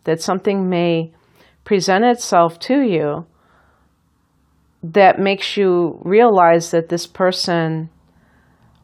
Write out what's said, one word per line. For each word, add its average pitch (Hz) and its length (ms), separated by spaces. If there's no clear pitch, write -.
that 160 180
something 196 480
may 170 420
present 196 420
itself 180 520
to 269 220
you 165 460
that 185 360
makes 196 400
you 175 460
realize 180 680
that 165 180
this 170 180
person 165 840